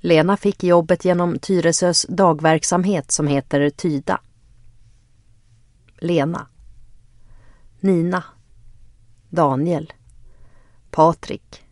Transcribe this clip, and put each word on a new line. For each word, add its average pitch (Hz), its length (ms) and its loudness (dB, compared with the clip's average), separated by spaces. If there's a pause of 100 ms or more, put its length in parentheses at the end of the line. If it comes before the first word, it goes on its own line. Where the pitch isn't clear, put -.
Lena 175 360 2
fick - 260 -4
jobbet 175 420 2
genom 175 340 0
Tyresös 170 720 0
dagverksamhet 170 1000 0
som 151 160 -2
heter 143 440 0
Tyda. - 500 -4 (1800)
Lena. 170 480 -4 (1300)
Nina. 180 440 0 (1040)
Daniel. 156 640 -2 (960)
Patrik. - 800 -2